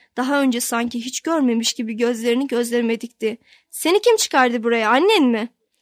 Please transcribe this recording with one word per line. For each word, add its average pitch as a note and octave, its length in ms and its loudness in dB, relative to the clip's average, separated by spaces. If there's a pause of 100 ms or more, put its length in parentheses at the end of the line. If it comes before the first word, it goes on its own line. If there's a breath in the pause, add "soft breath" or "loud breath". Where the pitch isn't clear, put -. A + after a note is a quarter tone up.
(160 soft breath)
Daha C4+ 240 0
önce B3+ 200 0
sanki A#3 400 -4
hiç B3 200 -10
görmemiş B3 520 0
gibi A3+ 240 -8
gözlerini A#3+ 500 0
gözlerime A#3 540 -2
dikti. A3+ 380 -6 (320 soft breath)
"Seni F4+ 320 0
kim A4+ 140 4
çıkardı B3 460 0
buraya, A3+ 280 0
annen E4+ 340 4
mi?" A#3 240 0 (340)